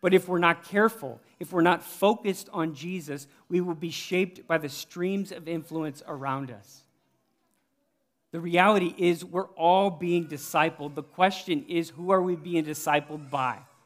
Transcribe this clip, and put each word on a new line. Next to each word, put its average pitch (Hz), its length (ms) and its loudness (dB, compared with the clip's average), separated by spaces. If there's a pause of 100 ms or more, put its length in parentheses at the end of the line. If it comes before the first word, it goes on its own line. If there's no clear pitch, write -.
But 185 120 4
if 185 140 6
we're 180 100 -2
not 170 280 4
careful, 202 560 0 (180)
if 165 140 -12
we're 180 80 2
not 170 200 4
focused 202 680 0
on 165 240 -4
Jesus, 147 500 -10 (220)
we 175 140 0
will 180 120 -2
be 160 160 -6
shaped 180 560 -4
by 165 120 0
the 151 100 -4
streams 185 640 -6
of 170 160 -14
influence 160 580 -8
around 135 460 -6
us. - 320 -20 (1500)
The 165 100 -8
reality 175 560 4
is 175 260 2
we're 185 280 -4
all 185 380 4
being 170 380 -2
discipled. 147 680 -2
The 143 80 -8
question 180 680 0
is, 170 220 -2
who 175 200 -2
are 190 100 6
we 180 140 0
being 160 300 -2
discipled 147 640 -2
by? 127 300 -2 (260)